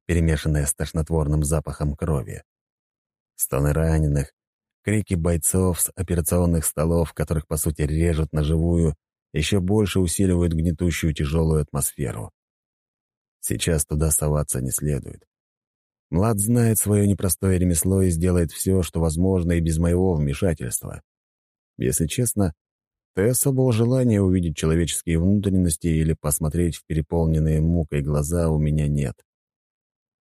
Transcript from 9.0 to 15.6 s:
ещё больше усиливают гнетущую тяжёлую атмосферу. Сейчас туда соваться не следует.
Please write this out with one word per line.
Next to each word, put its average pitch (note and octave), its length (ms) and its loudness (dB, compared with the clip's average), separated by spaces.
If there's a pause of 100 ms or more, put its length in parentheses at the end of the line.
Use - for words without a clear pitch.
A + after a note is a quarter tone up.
ещё E2+ 280 0
больше G2 400 0
усиливают F2 520 2
гнетущую E2 600 0
тяжёлую D#2 500 0
атмосферу. C2 680 -6 (1120)
Сейчас D2+ 440 0
туда D#2 260 0
соваться D2+ 500 0
не B1+ 100 -4
следует. - 560 -6 (840)